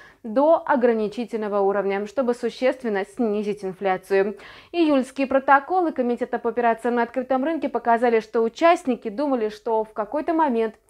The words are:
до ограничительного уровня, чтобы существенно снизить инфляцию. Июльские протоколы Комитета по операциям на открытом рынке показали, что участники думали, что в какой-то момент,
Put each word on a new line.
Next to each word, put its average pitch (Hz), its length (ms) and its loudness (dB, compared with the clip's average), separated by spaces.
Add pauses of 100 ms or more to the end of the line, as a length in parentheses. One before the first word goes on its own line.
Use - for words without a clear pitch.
(240)
до 294 420 2
ограничительного 214 920 0
уровня, 196 480 0
чтобы 240 260 -2
существенно 233 720 -2
снизить 208 580 -4
инфляцию. 196 760 -2 (340)
Июльские 277 560 0
протоколы 277 640 2
Комитета 240 480 -4
по 233 100 -4
операциям 233 460 0
на 240 80 2
открытом 254 400 -2
рынке 294 260 -2
показали, 233 500 2
что 226 220 -2
участники 254 680 0
думали, 233 400 -2
что 220 340 -2
в 214 100 -18
какой-то 294 400 -4
момент, 233 400 0 (160)